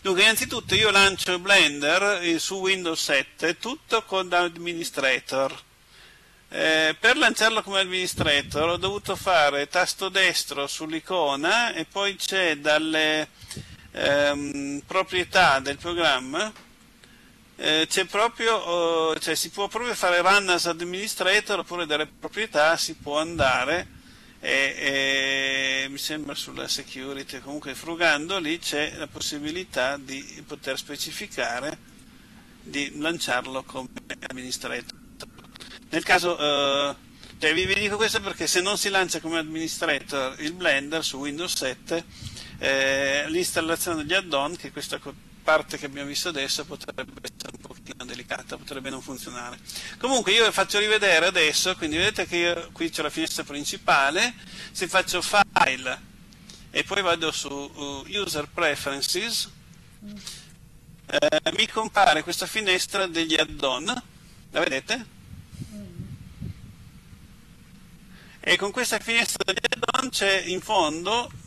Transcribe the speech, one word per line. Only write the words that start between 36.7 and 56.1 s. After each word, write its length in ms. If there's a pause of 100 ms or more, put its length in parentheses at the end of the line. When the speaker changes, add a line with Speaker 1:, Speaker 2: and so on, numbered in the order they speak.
Speaker 1:
cioè, 160
vi, 120
vi 80
dico 220
questo 240
perché 260
se 140
non 180
si 120
lancia 300
come 180
Administrator 1040
il 120
Blender 500
su 160
Windows 360
sette, 500 (540)
eh, 680
l'installazione 760
degli 120
add-on, 420
che 120
è 40
questa 260
co-, 160 (340)
parte 300
che 80
abbiamo 220
visto 200
adesso, 380
potrebbe 560
essere 340
un 60
pochino 420
delicata, 540
potrebbe 320
non 100
funzionare. 580 (380)
Comunque 360
io 120
vi 80
faccio 260
rivedere 460
adesso, 500
quindi 220
vedete 300
che 100
io 340
qui 200
c'ho 100
la 80
finestra 360
principale, 880 (380)
se 160
faccio 340
File 800 (680)